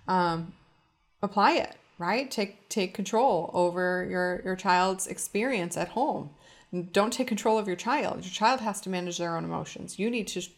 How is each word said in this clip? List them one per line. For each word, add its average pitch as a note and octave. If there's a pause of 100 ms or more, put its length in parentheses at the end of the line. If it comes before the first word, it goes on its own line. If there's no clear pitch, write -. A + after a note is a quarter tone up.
um, F3 (680)
apply G#3+
it, - (220)
right? A3
Take, -
take F#3
control G#3+
over F3+
your, F3+
your F#3
child's F#3
experience G3+
at F3
home. - (600)
Don't G#3
take B3+
control A3
of G#3
your F3+
child. A#3
Your F#3
child A#3+
has G#3+
to F#3
manage F3+
their E3+
own E3
emotions. E3
You G#3+
need A3+
to, F3+ (160)